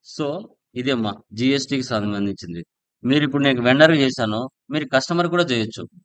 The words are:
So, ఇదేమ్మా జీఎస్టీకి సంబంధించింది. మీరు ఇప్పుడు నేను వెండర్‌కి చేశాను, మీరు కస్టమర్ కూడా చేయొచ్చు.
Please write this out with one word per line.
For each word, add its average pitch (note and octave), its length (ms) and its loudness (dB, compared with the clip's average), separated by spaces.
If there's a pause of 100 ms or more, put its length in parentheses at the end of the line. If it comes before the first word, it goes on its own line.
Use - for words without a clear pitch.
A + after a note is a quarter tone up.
So, - 200 -8 (500)
ఇదేమ్మా B2 360 -2 (220)
జీఎస్టీకి C3 520 0
సంబంధించింది. G2+ 760 -4 (420)
మీరు C#3+ 200 2
ఇప్పుడు C#3+ 200 0
నేను C3+ 200 2
వెండర్‌కి D3 360 6
చేశాను, A#2+ 400 0 (300)
మీరు D3 180 -4
కస్టమర్ E3+ 420 0
కూడా F3 160 2
చేయొచ్చు. A2+ 380 -2 (220)